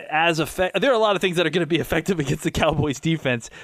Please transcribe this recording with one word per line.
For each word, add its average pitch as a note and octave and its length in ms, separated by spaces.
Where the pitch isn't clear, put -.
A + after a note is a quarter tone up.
as D#3+ 280
effect-, F3+ 420
there C4 100
are B3+ 40
a A3+ 40
lot G#3 180
of - 60
things F#3 140
that E3+ 100
are D#3 40
gonna E3 160
be D#3 120
effective E3 420
<laughs> C#3+ 40
against D3 200
the E3 60
Cowboys D3+ 500
defense, C#3+ 500